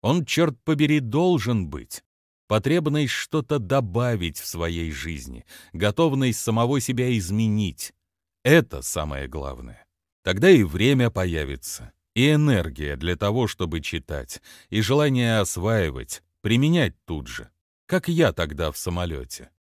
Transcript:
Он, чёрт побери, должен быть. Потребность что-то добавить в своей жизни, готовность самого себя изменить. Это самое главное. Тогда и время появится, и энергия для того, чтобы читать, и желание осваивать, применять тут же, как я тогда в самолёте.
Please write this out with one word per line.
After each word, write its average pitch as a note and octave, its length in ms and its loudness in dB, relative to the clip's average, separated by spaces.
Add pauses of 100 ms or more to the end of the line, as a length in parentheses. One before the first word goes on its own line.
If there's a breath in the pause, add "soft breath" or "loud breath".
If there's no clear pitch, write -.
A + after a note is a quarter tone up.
Он, D3+ 220 2
чёрт D#3 400 0
побери, D3+ 360 2
должен A#2+ 680 0
быть. C2+ 340 -12 (460)
Потребность D3 640 2
что-то - 460 -2
добавить A2 800 -2
в - 80 -12
своей E2+ 440 -4
жизни, C2+ 560 -10 (260 loud breath)
готовность C3 680 0
самого A#2+ 400 0
себя B2 360 -2
изменить. G#2 760 -2 (520)
Это C#3 380 4
самое C#2+ 460 -6
главное. C2 580 -12 (380)
Тогда G#2 260 4
и C#3 140 8
время A#2 440 2
появится, D#2+ 840 -4 (220)
и C3+ 180 4
энергия D#2 640 2
для E2 200 -2
того, G#2+ 300 0
чтобы E2+ 340 -4
читать, D2 640 -10 (260 loud breath)
и G#2+ 120 0
желание B2 580 2
осваивать, F2+ 840 -2 (180)
применять C3 540 2 (100)
тут D2 240 -8
же, - 220 -14 (360)
как - 220 -2
я D#3+ 240 4
тогда D2+ 400 -4
в - 40 -10
самолёте. E2+ 760 -6 (140)